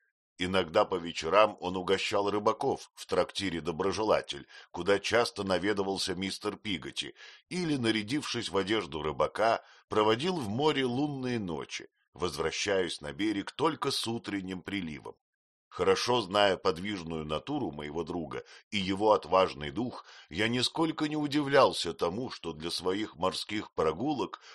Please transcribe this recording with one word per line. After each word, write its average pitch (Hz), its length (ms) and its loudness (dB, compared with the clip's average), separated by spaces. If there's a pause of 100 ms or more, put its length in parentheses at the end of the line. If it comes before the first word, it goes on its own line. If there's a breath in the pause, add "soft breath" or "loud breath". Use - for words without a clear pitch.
(420)
Иногда 92 440 2
по 98 100 -2
вечерам 87 640 4
он 90 160 -4
угощал 98 560 0
рыбаков 107 640 0
в - 120 -16
трактире 90 520 0
"Доброжелатель", 85 880 0 (240 loud breath)
куда 90 260 2
часто 107 460 0
наведывался 95 720 0
мистер 98 400 -4
Пиготи, 73 580 -8 (360 loud breath)
или, 170 260 -2
нарядившись 113 720 -2
в 82 80 -4
одежду 92 460 0
рыбака, 78 600 2 (280 loud breath)
проводил 113 480 2
в 127 100 -4
море 135 380 0
лунные 127 540 -2
ночи, 82 500 -6 (240)
возвращаясь 85 880 0
на 73 100 -8
берег 98 400 -2
только 139 400 -2
с - 160 -4
утренним 98 540 -4
приливом. 73 540 -6 (540)
Хорошо 95 520 4
зная 98 360 4
подвижную 85 680 -2
натуру 82 460 -4
моего 73 320 -6
друга 78 400 -6 (280 loud breath)
и 104 60 -4
его 98 360 4
отважный 78 560 2
дух, - 340 -6 (260 loud breath)
я 101 180 0
нисколько 151 600 0
не 151 80 -6
удивлялся 139 800 4
тому, 101 380 -2
что 82 220 -8
для 80 180 -8
своих 92 460 -4
морских 92 560 -2
прогулок 92 680 -2 (140)